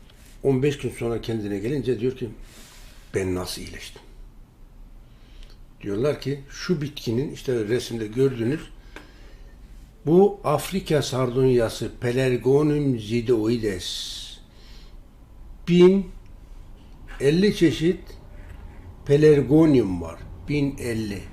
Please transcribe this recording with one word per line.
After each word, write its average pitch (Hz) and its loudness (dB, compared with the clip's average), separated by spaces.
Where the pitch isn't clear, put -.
On 131 2
beş 143 0
gün 120 -6
sonra 117 -4
kendine 101 -4
gelince 120 -2
diyor 127 -2
ki, 113 -8
"Ben 92 -2
nasıl 90 -8
iyileştim?" - -16
Diyorlar 113 -2
ki, 139 -6
"Şu 160 -4
bitkinin," 127 -4
işte - -6
resimde 113 -4
gördüğünüz, 127 -2
bu 185 4
Afrika 151 -2
sardunyası 123 2
Pelargonium 131 2
zidoides. 110 -2
Bin 180 6
elli 175 4
çeşit 165 2
Pelargonium 143 6
var. 80 -10
Bin 139 -2
elli. 110 -6